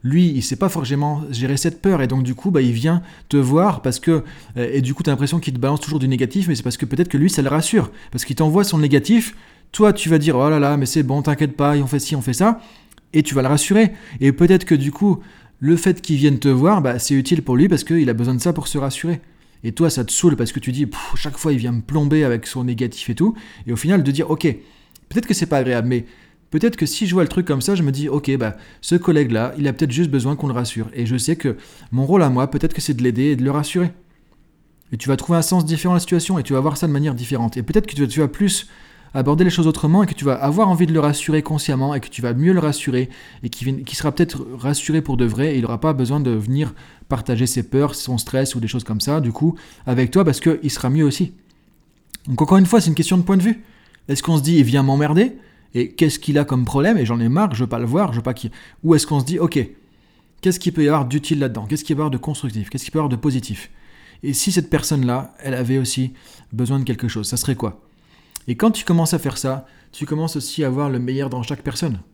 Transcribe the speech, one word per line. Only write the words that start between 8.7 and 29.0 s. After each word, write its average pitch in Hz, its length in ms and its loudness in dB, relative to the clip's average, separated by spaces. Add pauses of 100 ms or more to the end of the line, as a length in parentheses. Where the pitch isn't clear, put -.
négatif. 151 580 4 (380)
Toi, 208 180 6
tu 202 160 -2
vas 160 100 4
dire, « 147 200 2
Oh 139 120 4
là 156 100 4
là, 143 180 2
mais 135 80 0
c'est 151 180 0
bon, 139 180 0
t'inquiète 147 340 0
pas, 147 200 2
on 143 100 2
fait 139 140 -2
ci, - 160 -4
on 135 60 -2
fait 127 120 -2
ça. » 220 280 2 (520)
Et 151 100 4
tu 139 120 -4
vas 135 60 4
le 131 80 2
rassurer. 196 420 4 (300)
Et 139 100 6
peut-être 175 340 4
que 165 100 4
du 143 160 0
coup, 202 280 2 (400)
le 160 180 4
fait 180 240 0
qu'il 151 160 0
vienne 139 220 4
te 143 100 2
voir, 156 320 4
bah, 123 180 0
c'est - 140 -2
utile 139 280 2
pour 123 140 -2
lui 170 140 6
parce 170 160 2
qu'il 160 240 2
a 117 40 0
besoin 120 200 0
de 123 80 -2
ça 175 100 0
pour 151 160 -4
se - 100 -4
rassurer. 139 440 -4 (420)
Et 117 80 -4
toi, 165 180 2
ça 127 140 -2
te 107 80 -6
saoule 160 240 4
parce 117 160 -2
que 135 80 -6
tu 127 140 -4
dis, « 139 140 0
Pff, - 280 -6
chaque 147 220 -4
fois, 151 160 0
il 127 60 0
vient 120 120 -2
me 117 100 -2
plomber 147 440 2
avec 117 220 -2
son 123 180 -6
négatif 120 440 -4
et 113 60 -2
tout. » 214 200 2 (320)
Et 120 40 -4
au 113 60 -2
final, 170 260 2
de 139 80 2
dire, « 147 200 -2
Ok, 156 100 0 (680)
peut-être - 200 -4
que 208 60 0
c'est 170 120 0
pas 143 140 0
agréable, 123 280 0
mais 123 180 0 (460)
peut-être 226 240 2
que - 100 -2
si 196 220 -4
je 175 60 0
vois 180 100 4
le - 60 0
truc 180 180 -2
comme 135 140 0
ça, 196 140 0
je 175 80 0
me 139 80 2
dis, 143 160 -4
ok, 135 300 0
bah, 110 180 -2 (260)
ce - 140 0
collègue-là, 135 600 2